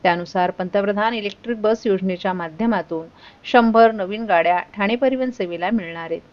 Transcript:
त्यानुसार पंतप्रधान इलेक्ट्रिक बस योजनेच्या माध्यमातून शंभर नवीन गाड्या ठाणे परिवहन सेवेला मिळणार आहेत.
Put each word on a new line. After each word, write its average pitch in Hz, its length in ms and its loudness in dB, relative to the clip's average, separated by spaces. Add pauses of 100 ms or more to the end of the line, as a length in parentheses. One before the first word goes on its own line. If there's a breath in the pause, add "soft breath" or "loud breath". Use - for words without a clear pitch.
त्यानुसार 175 480 0
पंतप्रधान 202 600 -2
इलेक्ट्रिक 220 480 -8
बस 220 240 0
योजनेच्या 185 480 0
माध्यमातून 170 760 -4 (440 loud breath)
शंभर 226 400 6
नवीन 214 340 -6
गाड्या 175 340 2
ठाणे 202 360 -2
परिवहन 254 360 0
सेवेला 175 420 -4
मिळणार 165 380 -6
आहेत. 165 100 -6 (120)